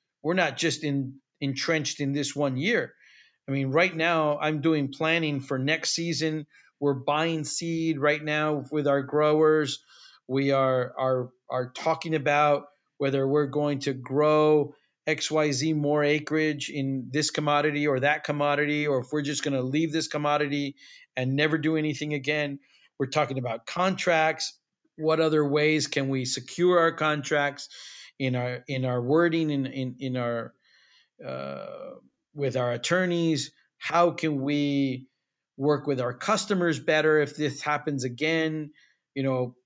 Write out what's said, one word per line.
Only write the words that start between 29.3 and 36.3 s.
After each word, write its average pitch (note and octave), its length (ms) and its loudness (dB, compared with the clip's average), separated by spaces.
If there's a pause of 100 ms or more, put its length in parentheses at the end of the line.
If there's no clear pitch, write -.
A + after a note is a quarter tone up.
in, C#3 160 0
in, B2+ 340 -6
in B2+ 180 -4
our, A#2+ 360 -4 (720)
uh, C#2 640 -10 (440)
with C3+ 220 -2
our B2 160 0
attorneys? E3+ 800 0 (260)
How F3 340 2
can D3 300 -2
we C#3 680 0 (480)
work C#3+ 320 0
with C3 140 0
our A#2+ 120 -2
customers F3+ 680 0